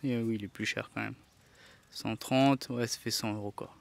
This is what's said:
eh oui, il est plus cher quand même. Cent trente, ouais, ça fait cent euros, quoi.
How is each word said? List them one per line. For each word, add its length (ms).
eh 140
oui, 180
il 80
est 40
plus 180
cher 280
quand 80
même. 140
Cent 260
trente, 540
ouais, 180
ça 120
fait 120
cent 220
euros, 180
quoi. 300